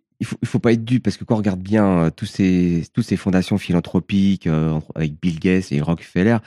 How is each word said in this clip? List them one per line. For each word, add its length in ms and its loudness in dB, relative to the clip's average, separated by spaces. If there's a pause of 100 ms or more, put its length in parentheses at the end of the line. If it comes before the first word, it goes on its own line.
(220)
il 40 -4
faut, 160 -10
il 60 -4
faut 120 -2
pas 120 2
être 140 0
dupe, 180 0
parce 140 -2
que 80 -14
quand 100 0
on 40 0
regarde 200 -2
bien, 260 2
euh, 240 4
tous 160 -8
ces, 680 0
toutes 120 -2
ces 120 -2
fondations 400 0
philanthropiques, 880 0
euh, 240 0
entre, 240 -6
avec 260 -4
Bill 180 -2
Gates 320 0
et 100 -2
Rockefeller, 640 0